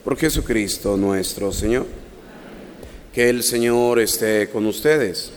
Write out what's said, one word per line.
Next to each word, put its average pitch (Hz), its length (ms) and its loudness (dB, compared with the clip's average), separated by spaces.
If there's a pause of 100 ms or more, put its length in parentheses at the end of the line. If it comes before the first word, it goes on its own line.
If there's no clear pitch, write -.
Por 127 140 -2
Jesucristo 110 800 0
nuestro 98 560 0
Señor. 120 320 0 (1300)
Que 120 160 4
el 123 120 2
Señor 120 600 2
esté 107 480 2
con 107 160 -2
ustedes. 113 720 0